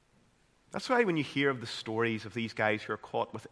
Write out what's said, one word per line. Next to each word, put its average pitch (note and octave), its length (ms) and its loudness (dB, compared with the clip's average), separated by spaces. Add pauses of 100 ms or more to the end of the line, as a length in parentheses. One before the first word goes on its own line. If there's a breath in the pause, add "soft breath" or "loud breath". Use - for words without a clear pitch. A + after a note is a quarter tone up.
(720)
That's - 180 -6
why A#3+ 160 6
when F3+ 100 4
you D3 80 2
hear C#3 260 2
of B2+ 120 -2
the A#2 60 -8
stories A2 580 -2
of G2+ 80 -12
these A2+ 180 -4
guys G#2+ 300 2
who - 100 -8
are G#2+ 60 -2
caught - 360 -4
with G#2+ 180 -12